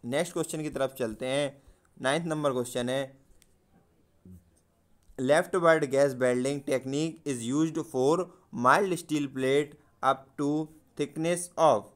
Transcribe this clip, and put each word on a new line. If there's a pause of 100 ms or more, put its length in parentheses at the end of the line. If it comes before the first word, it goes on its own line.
नेक्स्ट
क्वेश्चन
की
तरफ
चलते
हैं। (400)
नाइन्थ
नंबर
क्वेश्चन
है, (2000)
"Leftward
gas
welding
technique
is
used (120)
for (380)
mild
steel
plate (300)
up (220)
to (340)
thickness (180)
of।" (120)